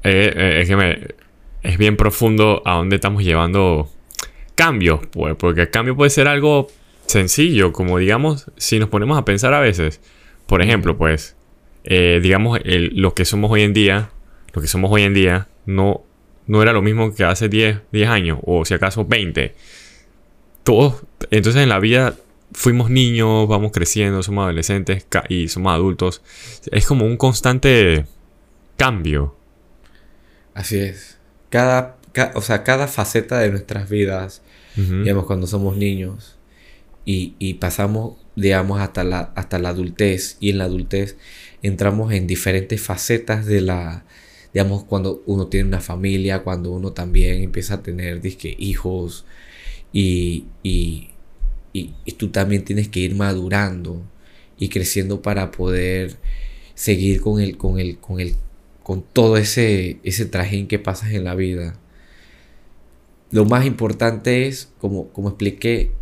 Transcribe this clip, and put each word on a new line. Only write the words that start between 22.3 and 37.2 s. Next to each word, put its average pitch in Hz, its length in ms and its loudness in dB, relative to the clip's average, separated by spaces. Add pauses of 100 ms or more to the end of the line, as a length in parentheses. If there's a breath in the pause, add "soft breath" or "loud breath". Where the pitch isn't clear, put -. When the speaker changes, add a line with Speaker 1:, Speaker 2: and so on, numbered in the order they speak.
Speaker 1:
fuimos 120 380 2
niños, 113 580 4
vamos 104 240 2
creciendo, 98 500 0
somos 101 220 -2
adolescentes, 92 640 -2
ca-, - 200 -2
y 87 200 -2
somos 92 240 -2
adultos. 90 500 0 (500 loud breath)
Es - 140 2
como 131 200 2
un 117 100 0
constante 120 880 4 (680)
cambio. 80 580 -2 (1200 soft breath)
Speaker 2:
Así 101 240 -4
es. 98 400 -8 (320)
Cada, 127 460 2 (160)
ca-, 127 220 -2
o 110 80 -4
sea, 104 220 -2
cada 135 240 2
faceta 113 500 -2
de 110 120 2
nuestras 101 380 -6
vidas, 95 540 -2 (340 soft breath)
Speaker 1:
Ujú. 92 260 0
Speaker 2:
digamos, 98 240 2
cuando 92 200 -2
somos 98 300 -2
niños 101 600 -6 (680 soft breath)
y, 92 340 -4